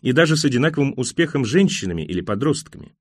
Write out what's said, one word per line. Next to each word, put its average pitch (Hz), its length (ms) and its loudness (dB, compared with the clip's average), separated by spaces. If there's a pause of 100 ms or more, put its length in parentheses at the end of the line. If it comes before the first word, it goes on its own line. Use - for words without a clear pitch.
и 127 120 0
даже 156 240 4
с 156 80 -2
одинаковым 139 520 2
успехом 139 480 -2
женщинами 104 580 0
или 90 200 -4
подростками. - 800 -4